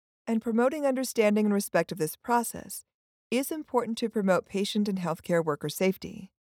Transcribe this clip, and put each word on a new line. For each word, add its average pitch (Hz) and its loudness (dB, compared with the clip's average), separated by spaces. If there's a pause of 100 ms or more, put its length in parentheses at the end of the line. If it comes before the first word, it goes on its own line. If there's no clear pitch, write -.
(280)
and 226 0
promoting 247 0
understanding 220 2
and 202 2
respect 180 0
of 175 -8
this 156 -2
process - -4 (480)
is 254 0
important 247 -2
to 233 -2
promote 190 2
patient 208 0
and 190 -2
healthcare 170 0
worker 151 -2
safety. 190 -2 (120)